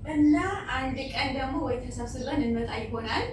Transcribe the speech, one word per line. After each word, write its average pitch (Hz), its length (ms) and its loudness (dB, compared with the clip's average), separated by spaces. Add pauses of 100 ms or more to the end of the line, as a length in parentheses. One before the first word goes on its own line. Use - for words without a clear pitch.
እና 302 320 6 (360)
አንድ 269 260 -2 (100)
ቀን 269 240 -2
ደግሞ 269 280 -2
ወይ 247 180 0
ተሰብስበን 247 600 -4
እንመጣ 233 380 0
ይሆናል። 226 540 -2